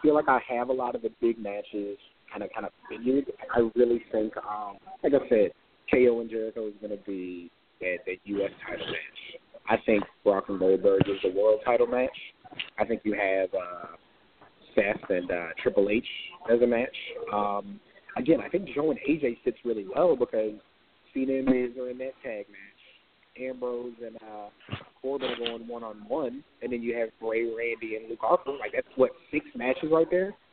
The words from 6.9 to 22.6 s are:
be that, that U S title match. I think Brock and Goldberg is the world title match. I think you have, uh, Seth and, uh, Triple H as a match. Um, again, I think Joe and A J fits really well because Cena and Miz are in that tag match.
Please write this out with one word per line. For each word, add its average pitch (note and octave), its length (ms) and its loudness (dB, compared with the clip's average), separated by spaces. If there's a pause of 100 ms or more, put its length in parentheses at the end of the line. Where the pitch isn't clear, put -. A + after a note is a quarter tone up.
be F2+ 460 -8 (280)
that, F2+ 260 -2
that F#2 200 -6
U G2+ 180 -2
S G2 80 -2 (140)
title - 220 -8
match. - 520 -10 (300)
I A2 160 6
think G#2 180 4 (200)
Brock G2 260 2
and F#2+ 100 -4
Goldberg F#2+ 480 6
is G2 140 -4
the F#2+ 80 0
world G#2+ 340 4
title A#2+ 240 4
match. B2+ 300 -2 (640)
I G#2+ 60 2
think A2 180 -4
you G#2+ 100 -2
have, F#2+ 400 0
uh, F2 340 -6 (840)
Seth G#2 360 2
and, F2+ 200 0
uh, F2 200 -4 (120)
Triple G2+ 280 4
H A2+ 180 0 (420)
as A#2 120 12
a B2 60 12
match. A#2+ 280 2 (360)
Um, G2+ 480 -2 (380)
again, C3 240 4
I - 80 -8
think F#3+ 200 -2
Joe D3 200 0
and C3+ 160 -2
A D#3 120 2
J B2+ 260 0
fits A#2+ 200 -4
really G#2+ 320 -4
well D#3+ 200 6
because A2 440 -2 (540)
Cena C3+ 200 -2
and C3+ 140 -2
Miz B2 300 2
are B2+ 120 -8
in B2+ 100 -10
that C3 220 -8
tag G#2+ 280 -8
match. G2+ 80 -20 (840)